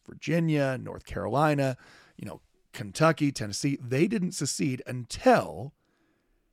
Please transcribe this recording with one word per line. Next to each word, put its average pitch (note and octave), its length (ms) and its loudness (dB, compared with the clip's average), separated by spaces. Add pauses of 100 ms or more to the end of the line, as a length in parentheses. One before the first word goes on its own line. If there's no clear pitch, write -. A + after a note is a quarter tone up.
Virginia, D3 720 0
North G#2 280 -10
Carolina, C3+ 720 2 (400)
you A2+ 100 -10
know, D#2 140 -14 (320)
Kentucky, D3 580 2
Tennessee, C3 500 -4
they C3 260 2
didn't F#3+ 260 -2
secede C3+ 520 -2
until B2 880 0 (800)